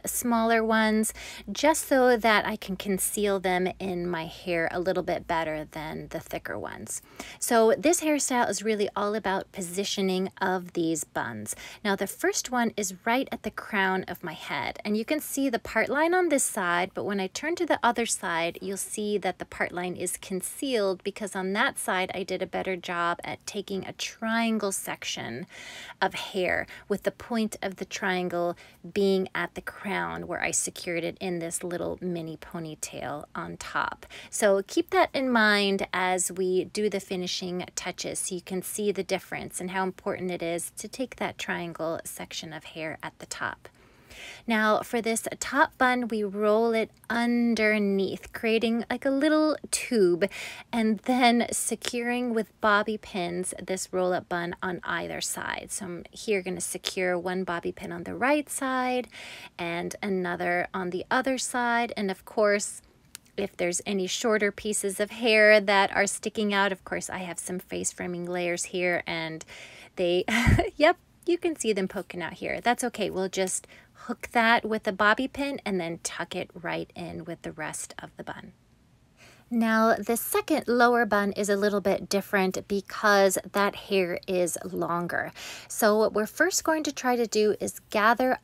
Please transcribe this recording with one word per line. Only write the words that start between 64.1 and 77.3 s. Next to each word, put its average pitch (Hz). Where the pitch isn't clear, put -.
pieces 202
of 202
hair 214
that 196
are 202
sticking 208
out, 196
of 185
course, 175
I 185
have 175
some 185
face 185
framing 175
layers 175
here 180
and 160
they, 180
<laughs> 370
yep, 320
you 349
can 330
see 220
them 190
poking 180
out 165
here. -
That's 240
okay. 220
We'll 190
just -
hook -
that 233
with 214
a 214
bobby 214
pin 277
and 190
then 165
tuck -
it 180
right 165
in 170
with 170